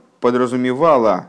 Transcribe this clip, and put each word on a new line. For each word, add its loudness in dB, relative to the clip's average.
подразумевало, 0